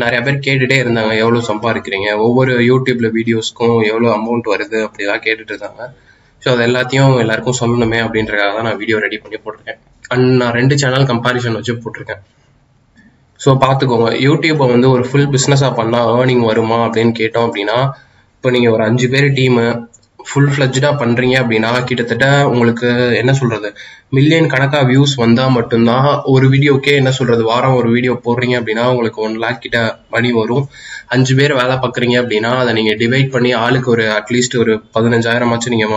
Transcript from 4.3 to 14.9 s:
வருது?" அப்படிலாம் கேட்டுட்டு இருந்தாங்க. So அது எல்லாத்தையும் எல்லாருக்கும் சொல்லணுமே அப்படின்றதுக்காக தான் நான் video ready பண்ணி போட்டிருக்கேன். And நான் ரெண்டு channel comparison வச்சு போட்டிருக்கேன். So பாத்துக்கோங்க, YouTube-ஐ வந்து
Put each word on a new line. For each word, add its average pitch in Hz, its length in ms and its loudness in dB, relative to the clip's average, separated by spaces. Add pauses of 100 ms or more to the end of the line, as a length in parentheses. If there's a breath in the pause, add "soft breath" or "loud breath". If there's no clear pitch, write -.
வருது?" 107 320 -4
அப்படிலாம் 104 420 -6
கேட்டுட்டு 110 280 -4
இருந்தாங்க. 104 300 -14 (580 soft breath)
So 139 100 -2
அது 120 120 2
எல்லாத்தையும் 127 560 2
எல்லாருக்கும் 113 380 -2
சொல்லணுமே 117 460 0
அப்படின்றதுக்காக 107 520 -2
தான் 117 120 -4
நான் 101 120 -4
video 110 240 -2
ready 104 160 -4
பண்ணி 104 180 -14
போட்டிருக்கேன். - 400 -16 (320)
And 127 140 0 (140)
நான் 120 200 0
ரெண்டு 135 200 2
channel 135 320 0
comparison 120 480 -2
வச்சு 117 160 -6 (100)
போட்டிருக்கேன். - 380 -12 (1160 soft breath)
So 135 120 2 (120)
பாத்துக்கோங்க, 120 460 2 (160)
YouTube-ஐ 151 480 2
வந்து 127 220 4